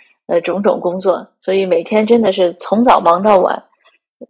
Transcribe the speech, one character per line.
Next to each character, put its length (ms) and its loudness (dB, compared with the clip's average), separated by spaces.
呃， 160 -2
种 220 -4
种 160 0
工 200 -6
作， 280 -4
所 120 -4
以 100 0
每 200 -2
天 240 0
真 120 4
的 140 0
是 200 0
从 300 -2
早 160 4
忙 220 2
到 160 4
晚， 260 -2